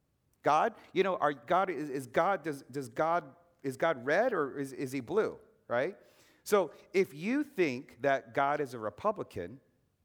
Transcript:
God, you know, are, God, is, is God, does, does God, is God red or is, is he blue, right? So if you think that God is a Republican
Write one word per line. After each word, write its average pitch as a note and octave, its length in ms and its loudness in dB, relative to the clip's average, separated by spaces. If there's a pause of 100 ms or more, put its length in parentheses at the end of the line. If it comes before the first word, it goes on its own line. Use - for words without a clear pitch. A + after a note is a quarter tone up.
(420)
God, E3 320 2 (180)
you F#3 100 2
know, F#3+ 140 0
are, D3 160 2
God, F3 380 0
is, D3 200 -4
is C3 160 -6
God, F3 360 2
does, C#3+ 280 -6
does C3 180 -6
God, D#3+ 360 0 (380)
is C3 140 -4
God D3+ 280 0
red G3+ 280 4
or D3 260 -2
is, C3+ 140 -6
is C3 180 -6
he C3+ 100 -4
blue, D3 360 -2 (320)
right? C3+ 280 0 (480)
So F#3+ 260 2 (220)
if F#3 220 2
you A#3 300 -2
think C#3+ 560 -2
that C3+ 340 0
God C#3+ 260 2
is B2+ 120 -4
a B2 60 -10
Republican A2 840 -6 (440)